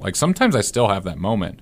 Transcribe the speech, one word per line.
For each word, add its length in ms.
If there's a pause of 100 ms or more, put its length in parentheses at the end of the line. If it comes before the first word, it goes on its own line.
Like, 140
sometimes 380
I 60
still 280
have 160
that 120
moment 460